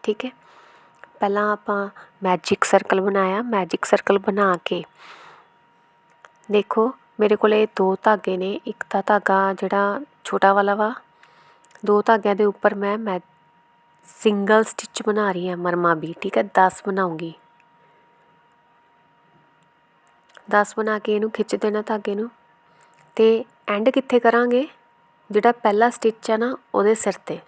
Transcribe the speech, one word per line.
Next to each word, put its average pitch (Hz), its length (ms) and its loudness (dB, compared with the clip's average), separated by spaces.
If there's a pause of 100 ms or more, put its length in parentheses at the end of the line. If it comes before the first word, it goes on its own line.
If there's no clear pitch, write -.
ਠੀਕ 214 220 -4
ਹੈ, 254 40 -10 (880)
ਪਹਿਲਾਂ 208 320 0
ਆਪਾਂ 202 360 -4 (360)
ਮੈਜਿਕ 185 400 -2
ਸਰਕਲ 190 380 2
ਬਣਾਇਆ। 196 400 0
ਮੈਜਿਕ 196 440 -4
ਸਰਕਲ 202 340 2
ਬਣਾ 196 460 0
ਕੇ 175 180 -6 (1700)
ਦੇਖੋ, 220 400 0 (280)
ਮੇਰੇ 208 160 4
ਕੋਲ 214 180 2
ਇਹ 214 220 2
ਦੋ 190 280 2
ਧਾਗੇ 196 340 0
ਨੇ। 185 140 -4 (140)
ਇੱਕ - 240 -10
ਤਾਂ 196 160 -2
ਧਾਗਾ 196 480 2
ਜਿਹੜਾ 202 460 -2 (240)
ਛੋਟਾ 196 300 4
ਵਾਲਾ 202 220 2
ਵਾ, 214 180 -2 (920)
ਦੋ 208 160 4
ਧਾਗਿਆਂ 208 340 2
ਦੇ 208 100 0
ਉੱਪਰ 208 300 0
ਮੈਂ 202 220 -4
ਮੈ-, 202 220 -4 (840)
ਸਿੰਗਲ 208 580 2
ਸਟਿਚ - 420 -6
ਬਣਾ 208 260 0
ਰਹੀ 180 180 -4
ਹਾਂ 180 80 -6
ਮਰਮਾ 175 380 0
ਬੀ। 160 260 -10
ਠੀਕ 196 160 -4
ਹੈ, 226 60 2
ਦਸ 190 440 2
ਬਣਾਉਂਗੀ। 175 460 -4 (3250)
ਦਸ 208 260 2
ਬਣਾ 214 220 -2
ਕੇ 214 160 -4
ਇਹਨੂੰ 214 160 -2
ਖਿੱਚ - 240 -4
ਦੇਣਾ 208 260 -2
ਧਾਗੇ 208 340 -6
ਨੂੰ। 220 140 -6 (880)
ਤੇ 226 280 4 (220)
ਐਂਡ 208 220 0
ਕਿੱਥੇ 254 300 0
ਕਰਾਂਗੇ? 240 480 2 (640)
ਜਿਹੜਾ 208 220 2
ਪਹਿਲਾ 226 380 2
ਸਟਿਚ 220 420 -4
ਆ 220 60 2
ਨਾ, 247 180 -4 (200)
ਉਹਦੇ 202 200 4
ਸਿਰ - 180 -2 (120)
'ਤੇ। - 220 -10